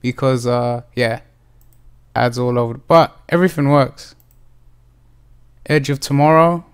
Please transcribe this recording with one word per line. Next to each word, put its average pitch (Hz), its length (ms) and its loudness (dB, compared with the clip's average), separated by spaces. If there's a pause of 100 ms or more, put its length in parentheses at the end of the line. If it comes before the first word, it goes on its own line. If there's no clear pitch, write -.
because, 123 460 -4
uh, 120 360 -4 (120)
yeah, 113 260 -4 (920)
ads 120 240 -2
all 123 200 -2
over. 117 160 -4
But 160 420 2 (120)
everything 170 400 0
works. 143 460 -2 (1500)
Edge 147 240 0
of 139 80 -2
Tomorrow. 160 760 2